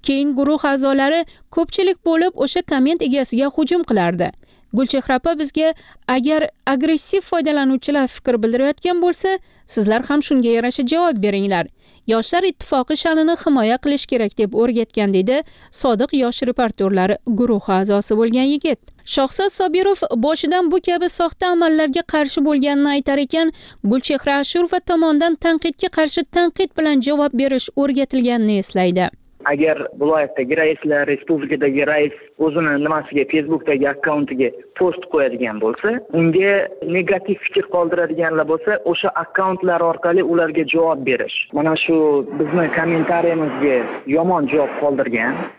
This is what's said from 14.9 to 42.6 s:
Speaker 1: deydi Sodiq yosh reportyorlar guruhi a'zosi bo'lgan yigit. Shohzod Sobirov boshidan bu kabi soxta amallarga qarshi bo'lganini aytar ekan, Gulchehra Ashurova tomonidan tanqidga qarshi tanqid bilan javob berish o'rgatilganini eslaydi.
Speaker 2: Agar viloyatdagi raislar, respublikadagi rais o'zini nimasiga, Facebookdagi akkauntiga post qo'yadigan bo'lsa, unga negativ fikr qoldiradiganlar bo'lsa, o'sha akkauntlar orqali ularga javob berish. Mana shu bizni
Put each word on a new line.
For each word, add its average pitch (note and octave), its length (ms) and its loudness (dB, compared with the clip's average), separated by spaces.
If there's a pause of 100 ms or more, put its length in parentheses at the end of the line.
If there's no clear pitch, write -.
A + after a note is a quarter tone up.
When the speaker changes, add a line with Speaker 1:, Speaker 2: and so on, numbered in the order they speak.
Speaker 1:
deydi G3+ 240 2 (340)
Sodiq A#3+ 400 0 (120)
yosh A#3+ 160 -2 (100)
reportyorlar G3+ 600 0 (180)
guruhi A3+ 520 0
a'zosi G3+ 400 0
bo'lgan A#3 340 2
yigit. D4 260 -2 (260)
Shohzod F#4+ 460 0
Sobirov F#4 480 0 (260)
boshidan E4 460 0
bu F#4 100 2
kabi F4 280 0
soxta - 420 -2
amallarga D#4+ 520 2 (100)
qarshi D4+ 340 0
bo'lganini C#4+ 480 2
aytar C#4 220 0
ekan, D#4+ 300 0 (360)
Gulchehra C4 580 0
Ashurova F4 380 0
tomonidan E4 560 2
tanqidga E4 640 -2
qarshi D#4 240 0 (140)
tanqid F4 420 2
bilan D4+ 240 2
javob C#4+ 320 0
berish C4 420 0
o'rgatilganini B3 880 2
eslaydi. F3+ 460 0 (360)
Speaker 2:
Agar D3 320 0 (220)
viloyatdagi C#3+ 580 -2
raislar, D3+ 500 0
respublikadagi C#3+ 800 -2
rais D3 280 0 (220)
o'zini D#3 360 0 (120)
nimasiga, D3 380 -2 (100)
Facebookdagi D3+ 560 0
akkauntiga C#3 600 -2 (280)
post F3+ 240 -2 (120)
qo'yadigan B2 500 0
bo'lsa, A#2 260 -2 (240)
unga E3+ 400 2 (440)
negativ F#3 480 -2
fikr G3 280 -2
qoldiradiganlar E3 720 0
bo'lsa, D#3+ 260 -2 (140)
o'sha F3 240 0 (140)
akkauntlar F#3 580 0
orqali E3+ 420 2
ularga E3 400 0 (100)
javob D#3+ 320 2
berish. A#2+ 320 -2 (160)
Mana D#3+ 200 0 (100)
shu E3 120 2 (440)
bizni D#3 260 0 (120)